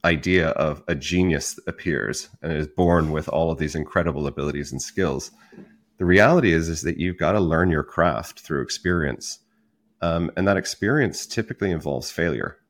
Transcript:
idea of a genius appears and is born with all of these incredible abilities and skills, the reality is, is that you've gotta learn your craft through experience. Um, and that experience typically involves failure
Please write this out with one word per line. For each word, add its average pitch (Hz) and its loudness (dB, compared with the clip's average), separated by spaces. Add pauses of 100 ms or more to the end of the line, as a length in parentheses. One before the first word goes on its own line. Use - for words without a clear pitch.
idea 85 2
of 76 -2
a 85 -2
genius 82 0
appears 67 -6 (100)
and 80 -8
is 78 -2
born 85 4
with 76 -4
all 82 0
of 78 -6
these 78 -4
incredible 78 -2
abilities 73 -6
and 67 -8
skills, 71 -4 (680)
the 92 0
reality 107 6
is, 82 2
is 80 -4
that - -2
you've 87 -2
gotta 95 2
learn 87 4
your 78 2
craft 80 -2
through 71 -4
experience. 80 -4 (600)
Um, 85 -2
and 98 2
that 98 4
experience 104 -2
typically 110 -4
involves 73 -4
failure 73 -2 (140)